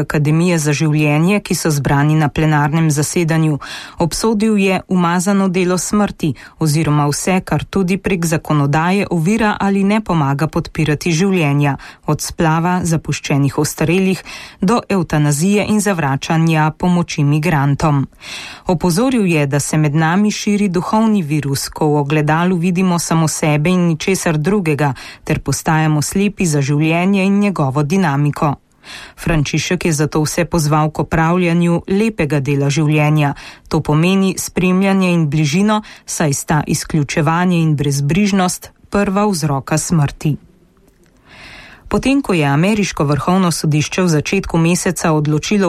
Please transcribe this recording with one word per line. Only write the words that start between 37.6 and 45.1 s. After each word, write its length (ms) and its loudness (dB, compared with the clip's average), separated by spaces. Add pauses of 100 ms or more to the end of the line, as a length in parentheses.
in 140 2
brezbrižnost 960 0 (180)
prva 420 0
vzroka 460 -2
smrti. 600 0 (1500)
Potem, 320 2
ko 80 -4
je 160 2
ameriško 560 0
vrhovno 480 2
sodišče 500 -2
v 60 2
začetku 500 0
meseca 540 0